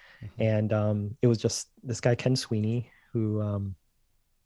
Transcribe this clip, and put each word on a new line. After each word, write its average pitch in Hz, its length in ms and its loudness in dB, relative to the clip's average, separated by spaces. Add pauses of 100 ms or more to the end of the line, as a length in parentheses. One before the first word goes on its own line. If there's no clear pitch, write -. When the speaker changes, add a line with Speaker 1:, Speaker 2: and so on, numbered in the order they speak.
(240)
Speaker 1:
Mm-hmm. - 180 -6
Speaker 2:
And, 107 320 2
um, 104 480 0
it 127 60 6
was 113 100 4
just - 320 -2 (140)
this 120 180 -8
guy, 120 140 2
Ken 127 200 0
Sweeney, 113 560 -2 (220)
who, 107 280 -2
um, 101 340 -4 (720)